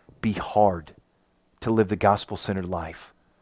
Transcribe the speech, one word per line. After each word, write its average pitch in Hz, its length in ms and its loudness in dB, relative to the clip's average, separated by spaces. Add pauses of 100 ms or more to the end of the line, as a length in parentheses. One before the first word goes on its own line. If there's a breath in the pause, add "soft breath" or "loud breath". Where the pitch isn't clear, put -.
(220 soft breath)
be 110 120 0
hard 95 600 0 (680)
to 113 100 0
live 110 160 4
the 104 80 -2
gospel-centered 98 720 0
life. 85 480 -10 (260)